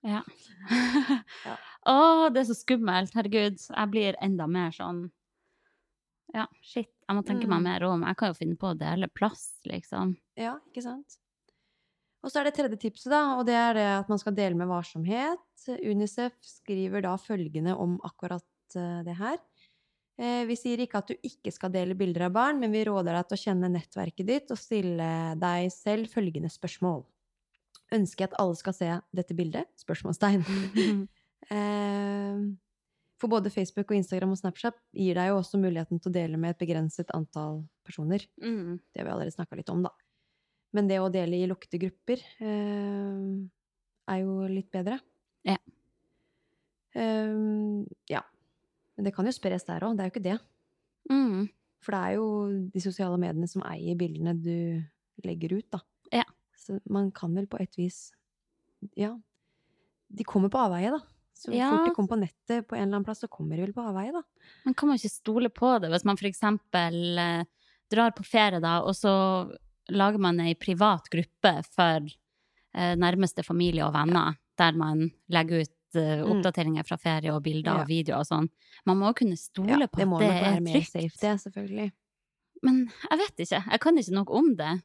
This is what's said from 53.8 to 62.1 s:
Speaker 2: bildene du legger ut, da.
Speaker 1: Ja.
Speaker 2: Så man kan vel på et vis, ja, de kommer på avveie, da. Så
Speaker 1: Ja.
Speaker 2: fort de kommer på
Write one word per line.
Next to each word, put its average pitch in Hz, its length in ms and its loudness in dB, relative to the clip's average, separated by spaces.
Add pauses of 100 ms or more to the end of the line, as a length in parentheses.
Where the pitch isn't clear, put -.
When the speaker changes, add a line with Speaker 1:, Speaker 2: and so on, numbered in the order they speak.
Speaker 2:
bildene 165 420 -2
du 170 400 -2 (460)
legger 170 320 -4
ut, - 120 -12
da. 185 80 -8 (320)
Speaker 1:
Ja. 240 140 2 (320)
Speaker 2:
Så 196 220 -10 (100)
man 202 260 0
kan 170 220 -4
vel 196 100 -4
på - 140 -10
et - 160 -8
vis, - 340 -6 (840)
ja, 208 140 -2 (960)
de 208 180 -6
kommer 196 220 4
på 262 120 0
avveie, 190 300 2
da. 302 80 -2 (380)
Så - 160 -8
Speaker 1:
Ja. 247 160 2
Speaker 2:
fort 320 160 4
de 349 80 2
kommer 202 160 0
på 226 100 0